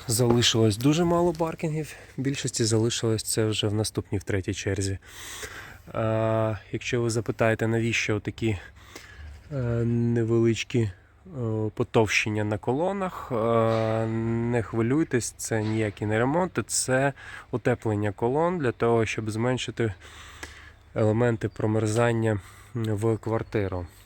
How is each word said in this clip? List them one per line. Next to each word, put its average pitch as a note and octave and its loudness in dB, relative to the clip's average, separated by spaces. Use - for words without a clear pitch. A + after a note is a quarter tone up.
залишилось A#2 4
дуже D3+ 2
мало E3+ 2
паркінгів, D#3+ -4
в - -2
більшості C3 -2
залишилось A2+ 2
це - 0
вже G#2+ 0
в G2+ -2
наступній, G#2+ -2
в - -6
третій G2+ -4
черзі. G2 -4
А, A2 0
якщо A#2+ -2
ви A#2 0
запитаєте, A2+ 0
навіщо A2+ 0
такі, G#2+ -2
е, C#3+ -6
невеличкі, A#2 2
е, G#2+ 2
потовщення G#2+ 2
на G#2 0
колонах, F3+ -2
е, B2 0
не A#2 -2
хвилюйтесь, A#2+ 0
це - -4
ніякі G#2+ -2
не G#2+ 2
ремонти, C#3 0
це C3 0
утеплення G#2+ 0
колон D#3 0
для B2 0
того, A#2 2
щоб A2 -4
зменшити A2+ -2
елементи A2+ 2
промерзання A2 0
в A2 0
квартиру. G#2 -4